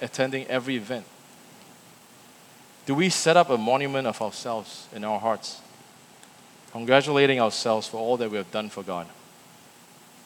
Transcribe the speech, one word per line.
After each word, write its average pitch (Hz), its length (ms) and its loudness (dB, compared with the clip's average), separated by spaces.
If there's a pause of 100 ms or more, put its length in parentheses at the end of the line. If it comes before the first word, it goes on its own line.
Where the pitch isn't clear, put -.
attending 131 460 -4
every 127 300 -2
event? 110 280 -8 (1800)
Do 139 80 2
we 180 140 4
set 165 280 4
up 170 140 6
a 123 60 4
monument 135 500 0
of 107 120 -4
ourselves 110 760 -8
in 107 80 -10
our 107 160 -2
hearts, 107 420 -4 (1120)
congratulating 135 680 4
ourselves 110 480 2
for 113 100 -10
all 117 200 0
that 113 140 -2
we 104 60 -4
have 92 120 -6
done 107 200 -4
for 101 120 -12
God? 90 240 -6 (1200)